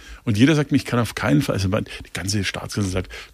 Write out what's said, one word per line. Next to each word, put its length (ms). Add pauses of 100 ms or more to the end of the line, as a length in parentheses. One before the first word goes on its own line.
(240)
Und 140
jeder 180
sagt 160
mir, 60
ich 80
kann 140
auf 160
keinen 260
Fall, 140
also 140
mein, 160 (200)
die 80
ganze 300
Staatskanzlei 480
sagt, 200 (220)